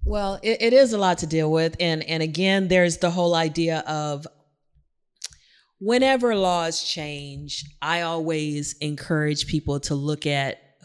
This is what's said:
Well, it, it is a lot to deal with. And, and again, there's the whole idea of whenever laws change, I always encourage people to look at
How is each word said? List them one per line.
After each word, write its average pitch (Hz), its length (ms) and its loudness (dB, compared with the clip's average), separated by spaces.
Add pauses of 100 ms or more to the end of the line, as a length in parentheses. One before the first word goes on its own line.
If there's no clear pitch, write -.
Well, 202 380 -2
it, 220 180 0
it 226 120 2
is 254 200 8
a 214 60 0
lot 180 200 2
to 165 100 -4
deal 156 240 0
with. 160 260 2
And, 165 240 0
and 160 200 -4
again, 190 440 0
there's 175 320 4
the 180 120 0
whole 175 240 2
idea 165 460 0
of 151 460 -6 (1500)
whenever 247 560 2
laws 175 480 0
change, 143 840 -10 (160)
I 165 200 -2
always 156 800 -2
encourage 151 680 -2
people 143 340 -2
to 147 140 -4
look 147 320 -2
at 139 340 -2 (240)